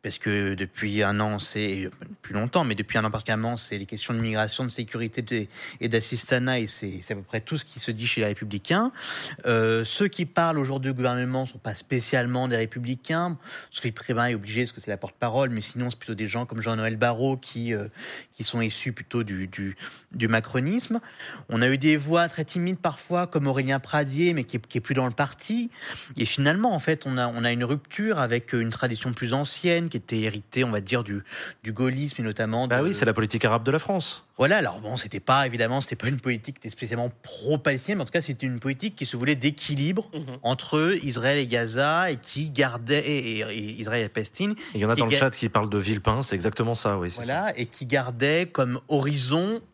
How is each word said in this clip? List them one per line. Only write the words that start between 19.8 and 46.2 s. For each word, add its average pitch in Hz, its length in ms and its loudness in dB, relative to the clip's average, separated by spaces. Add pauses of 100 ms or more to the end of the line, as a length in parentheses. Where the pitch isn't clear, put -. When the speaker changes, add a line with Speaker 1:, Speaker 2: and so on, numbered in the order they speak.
Speaker 1:
du 120 140 0
macronisme. 135 720 0 (480)
On 113 140 0
a 123 80 6
eu 135 80 4
des 151 180 6
voix 160 320 4
très 165 160 -4
timides 180 360 -2
parfois, 175 480 0
comme 151 180 0
Aurélien 135 340 2
Pradier, 151 540 2
mais 135 120 0
qui - 120 -6
est, 110 80 -4
qui - 140 -2
est - 20 -4
plus 139 140 -2
dans 131 100 4
le 123 80 0
parti. 226 560 -2 (480)
Et 113 80 2
finalement, 180 480 4
en 160 60 0
fait, 156 260 0
on 131 140 0
a, 123 80 2
on 117 160 -2
a 120 80 4
une 120 140 0
rupture 165 520 0
avec 120 360 0
une 117 180 2
tradition 120 420 -2
plus 120 220 -2
ancienne, 170 560 2
qui - 60 -6
était 110 240 -2
héritée, 110 420 -2
on 120 80 0
va 104 80 0
dire, 113 240 0
du, 104 180 -4 (420)
du 110 100 -6
gaullisme 131 480 0
et - 20 0
notamment 113 420 0
Speaker 2:
Bah 123 140 2
Speaker 1:
de 151 60 4
Speaker 2:
oui, 196 80 2
c'est - 100 2
la 113 100 4
politique 110 300 2
arabe 113 220 4
de 135 60 4
la 147 60 4
France. - 480 -2 (120)
Speaker 1:
Voilà, 147 180 6
alors 135 240 0
bon, 110 160 -6
c'était 104 240 -4
pas, 135 260 4
évidemment, 120 360 2
c'était - 160 -4
pas 113 100 -4
une 131 140 0
politique 123 400 -4
qui - 60 -10
était - 20 -8
spécialement 117 420 -4 (120)
pro-palestinienne, 143 760 0
mais 156 60 0
en - 20 -2
tout - 80 -16
cas, 170 80 4
c'était 139 240 -4
une 123 160 -2
politique 139 340 -4
qui 135 100 -6
se 123 120 -6
voulait 135 180 2
d'équilibre 147 800 0
Speaker 3:
Mhm. 135 300 -8
Speaker 1:
entre 156 600 2
Israël 135 360 2
et 135 60 2
Gaza 127 640 2
et 147 60 0
qui 147 360 -6
gardait, 131 540 2
et, 117 340 0
et, - 20 -
et 107 400 -6
Israël 110 240 0
et - 20 -4
Palestine. 185 480 -2 (200)
Speaker 2:
Il 107 40 0
y 101 60 4
en 110 40 4
a 113 60 6
Speaker 1:
Qui 120 60 6
Speaker 2:
dans 117 60 6
le 117 40 4
Speaker 1:
ga- 139 60 6
Speaker 2:
chat 135 140 6
qui 120 180 -2
parlent 107 200 2
de 104 80 2
Villepin, 107 440 2